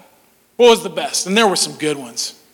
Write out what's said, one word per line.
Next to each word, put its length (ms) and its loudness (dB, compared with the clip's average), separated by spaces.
what 140 6
was 140 4
the 60 -8
best? 380 -6
And 100 -2
there 100 4
were 80 2
some 180 -4
good 240 -4
ones. 440 -12